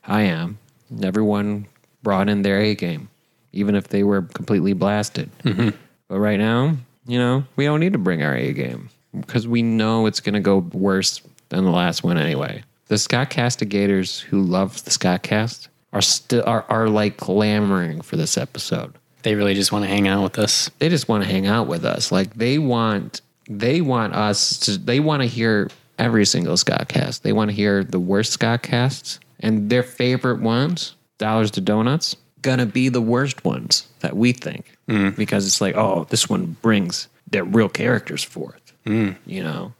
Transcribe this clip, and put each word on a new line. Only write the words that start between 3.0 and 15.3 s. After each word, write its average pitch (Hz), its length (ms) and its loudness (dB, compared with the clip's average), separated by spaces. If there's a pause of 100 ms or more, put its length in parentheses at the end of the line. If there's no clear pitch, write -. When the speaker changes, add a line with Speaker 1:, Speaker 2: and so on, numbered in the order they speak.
Speaker 1:
even 101 220 0
if 98 140 0
they 101 140 0
were 101 200 2
completely 92 520 0
blasted. 104 560 -2 (140)
Speaker 2:
Mm-hmm. 110 260 0 (380)
Speaker 1:
But 95 100 -4
right 104 200 2
now, 120 380 2 (300)
you 120 120 -2
know, 127 260 2 (120)
we 139 80 2
don't 151 160 2
need 185 140 2
to - 40 0
bring 90 240 0
our 71 120 0
A 64 180 -2
game - 380 -8 (360)
'cause 117 220 -2
we 117 140 2
know 113 440 2
it's 104 140 0
gonna 104 200 -2
go 98 180 4
worse 95 640 0 (260)
than 95 160 0
the 90 60 4
last 87 340 0
one 87 140 2
anyway. 80 440 -2 (260)
The 107 100 0
Scott 123 320 -2
Castigators 101 920 0
who 98 220 0
love 95 420 -2
the - 60 -8
Scott 90 320 0
Cast 110 460 -4 (240)